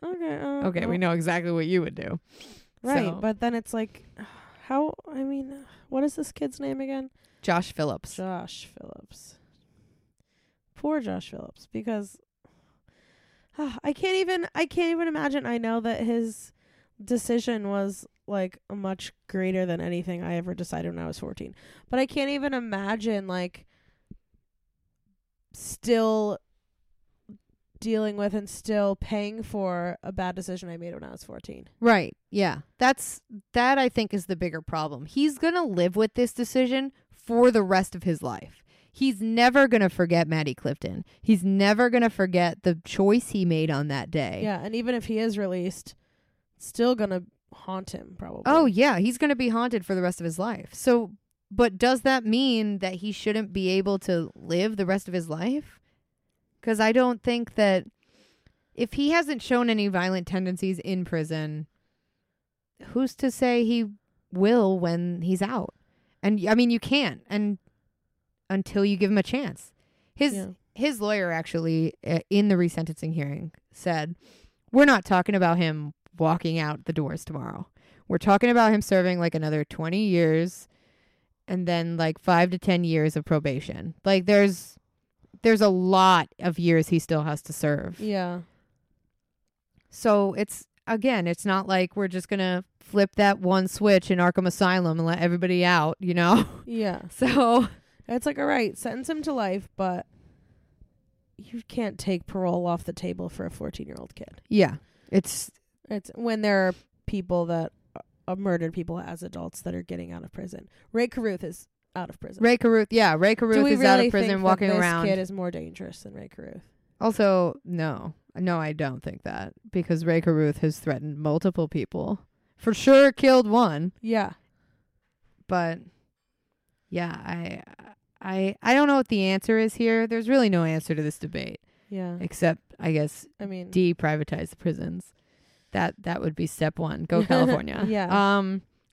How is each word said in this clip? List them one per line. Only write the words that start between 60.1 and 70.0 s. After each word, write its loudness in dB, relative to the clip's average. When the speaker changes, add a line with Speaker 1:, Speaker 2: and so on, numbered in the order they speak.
Speaker 2:
tendencies -2
in -4
prison, -6
who's -2
to 0
say 2
he 0
will 4
when -2
he's 0
out? -4
And, 2
I 4
mean, 4
you 2
can't, -2
and -4
until 0
you 2
give 2
him 2
a 4
chance. -8